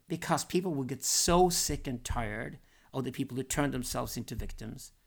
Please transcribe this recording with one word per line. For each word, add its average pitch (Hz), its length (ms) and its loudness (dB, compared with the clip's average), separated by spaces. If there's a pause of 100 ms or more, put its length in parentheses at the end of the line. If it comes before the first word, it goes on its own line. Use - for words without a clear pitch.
because 170 380 0
people 180 280 0
will 139 120 -2
get 127 180 -6
so 180 460 6
sick 151 360 0
and 123 160 -4
tired 120 580 -4 (340)
of 135 100 -2
the 131 80 -4
people 131 240 -4
who 131 80 -2
turn 143 280 0
themselves 123 440 -4
into 117 200 -6
victims - 580 -8 (140)